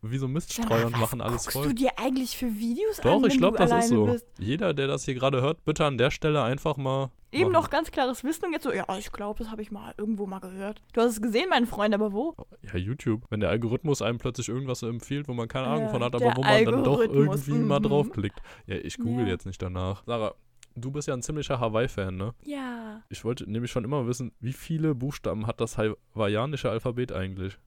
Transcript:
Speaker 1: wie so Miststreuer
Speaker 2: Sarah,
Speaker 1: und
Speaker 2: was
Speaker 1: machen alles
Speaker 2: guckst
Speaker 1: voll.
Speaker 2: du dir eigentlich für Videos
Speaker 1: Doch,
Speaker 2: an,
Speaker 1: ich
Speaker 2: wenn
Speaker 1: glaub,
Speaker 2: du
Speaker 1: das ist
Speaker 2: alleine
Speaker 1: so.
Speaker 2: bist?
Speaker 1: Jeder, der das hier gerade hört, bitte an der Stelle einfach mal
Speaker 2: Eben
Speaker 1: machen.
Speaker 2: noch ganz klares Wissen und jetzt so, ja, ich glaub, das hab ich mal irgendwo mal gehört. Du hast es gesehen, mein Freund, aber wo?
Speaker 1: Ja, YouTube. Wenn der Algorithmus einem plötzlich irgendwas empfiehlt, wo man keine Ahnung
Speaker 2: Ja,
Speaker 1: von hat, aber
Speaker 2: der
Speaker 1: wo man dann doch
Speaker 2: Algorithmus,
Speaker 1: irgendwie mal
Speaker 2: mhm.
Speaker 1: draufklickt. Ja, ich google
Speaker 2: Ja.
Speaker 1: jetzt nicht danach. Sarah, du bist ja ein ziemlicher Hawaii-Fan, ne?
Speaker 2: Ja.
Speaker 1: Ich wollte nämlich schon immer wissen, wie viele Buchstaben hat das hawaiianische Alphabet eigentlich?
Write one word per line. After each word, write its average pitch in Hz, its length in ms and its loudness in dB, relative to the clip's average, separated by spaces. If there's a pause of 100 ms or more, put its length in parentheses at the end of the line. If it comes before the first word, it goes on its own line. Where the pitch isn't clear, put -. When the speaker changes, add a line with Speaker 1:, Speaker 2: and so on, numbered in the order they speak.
Speaker 1:
wie 113 160 -4
so 135 80 -2
Miststreuer 170 400 -2
Speaker 2:
Sarah, 117 200 4
Speaker 1:
und 117 80 -2
Speaker 2:
was 120 60 0
Speaker 1:
machen 113 200 0
alles 113 240 -2
Speaker 2:
guckst - 140 -2
Speaker 1:
voll. 143 100 0
Speaker 2:
du 277 60 2
dir 254 220 2
eigentlich 254 400 -2
für 240 220 -2
Videos 269 420 -2
Speaker 1:
Doch, - 180 6
Speaker 2:
an, 269 80 4
Speaker 1:
ich 247 80 6
Speaker 2:
wenn 269 40 6
Speaker 1:
glaub, 202 140 6
Speaker 2:
du 220 60 0
Speaker 1:
das 180 100 6
ist - 60 6
Speaker 2:
alleine 233 140 4
Speaker 1:
so. 113 180 6
Speaker 2:
bist? 240 200 0 (140)
Speaker 1:
Jeder, 147 340 0
der 139 140 0
das 143 160 -2
hier 139 100 -2
gerade 131 260 2
hört, 143 240 0
bitte 156 200 2
an 139 140 0
der 127 120 6
Stelle 151 320 2
einfach 135 360 0
mal 135 320 0 (220)
Speaker 2:
Eben 370 180 4
Speaker 1:
machen. 330 140 6
Speaker 2:
noch - 60 -6
ganz - 200 0
klares 254 320 0
Wissen 311 240 -4
und 349 60 -2
jetzt - 100 -4
so, 269 100 -2
ja, - 140 -2 (100)
ich 208 140 -10
glaub, 208 280 -6
das 220 120 -8
hab 220 80 -12
ich 214 140 -10
mal 208 260 -12
irgendwo 208 260 -2
mal 190 140 -8
gehört. 190 420 -10 (120)
Du 233 80 2
hast 233 140 6
es 214 60 -6
gesehen, 247 300 2
mein 254 160 4
Freund, 214 260 2
aber 208 200 2
wo? 277 240 -2 (260)
Speaker 1:
Ja, - 160 -8
YouTube. 107 500 -2
Wenn 107 120 -2
der 95 100 2
Algorithmus 117 520 0
einem 117 160 0
plötzlich 123 300 -4
irgendwas 127 360 -4
empfiehlt, 120 420 -4
wo 135 80 -6
man 117 140 -4
keine 131 180 -4
Ahnung 147 200 0
Speaker 2:
Ja, - 20 -2
Speaker 1:
von 120 160 0
hat, 123 100 -2
aber 175 120 4
Speaker 2:
der 240 100 4
Speaker 1:
wo - 60 0
man 214 220 8
dann 262 200 2
doch 254 160 4
Speaker 2:
Algorithmus, 143 480 4
Speaker 1:
irgendwie 143 180 2
mal - 140 4
Speaker 2:
mhm. - 20 0
Speaker 1:
draufklickt. 139 580 0 (280)
Ja, 95 80 -4
ich - 220 -8
google 120 280 0
Speaker 2:
Ja. 95 60 2
Speaker 1:
jetzt - 140 -4
nicht 95 140 -8
danach. 92 460 -4
Sarah, 113 300 -2 (400)
du 127 160 -8
bist 143 160 -6
ja 147 60 0
ein 123 80 -6
ziemlicher 143 360 -4
Hawaii-Fan, 110 580 0
ne? 101 180 -4 (100)
Speaker 2:
Ja. 240 640 -8
Speaker 1:
Ich - 160 -14
wollte 226 260 -4
nämlich 117 220 -4
schon 123 100 -2
immer 131 240 -2
wissen, 123 320 -4
wie 120 140 -6
viele 156 420 -2
Buchstaben 113 540 -4
hat - 120 -4
das 117 160 -2
hawaiianische 110 960 -2
Alphabet 120 400 -2
eigentlich? 95 560 -6